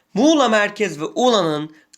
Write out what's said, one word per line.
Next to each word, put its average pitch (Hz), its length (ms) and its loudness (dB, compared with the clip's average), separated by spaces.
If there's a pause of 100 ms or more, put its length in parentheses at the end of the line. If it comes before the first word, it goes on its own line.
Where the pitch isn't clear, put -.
(140)
Muğla 277 360 2
merkez 202 520 -2
ve 156 40 -8
Ula'nın 165 720 -2 (220)